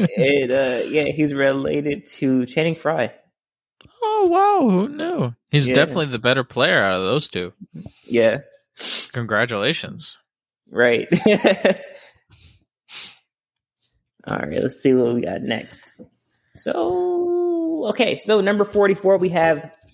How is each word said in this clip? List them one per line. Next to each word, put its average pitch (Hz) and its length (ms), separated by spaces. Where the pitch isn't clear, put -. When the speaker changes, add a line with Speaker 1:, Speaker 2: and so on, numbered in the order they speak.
Speaker 1:
And, 135 340
uh, 131 360
yeah, 147 180
he's 143 300
related 143 720
to 131 300
Channing 160 280
Frye. 151 380
Speaker 2:
Oh, 427 280
wow, 381 400
who 190 180
knew? 302 460
He's 143 180
Speaker 1:
Yeah. 127 80
Speaker 2:
definitely 156 300
the 123 120
better 127 260
player - 380
out 98 160
of 92 60
those 131 240
two. 90 240
Speaker 1:
Yeah. 113 320
Speaker 2:
Congratulations. 117 1040
Speaker 1:
Right. 117 420
<laughs> - 140
All - 120
right, - 240
let's - 200
see 135 100
what 120 220
we 120 80
got 95 200
next. - 520
So, 349 1300
okay, - 280
so 214 220
number 202 240
forty-four, 196 540
we 180 120
have 160 400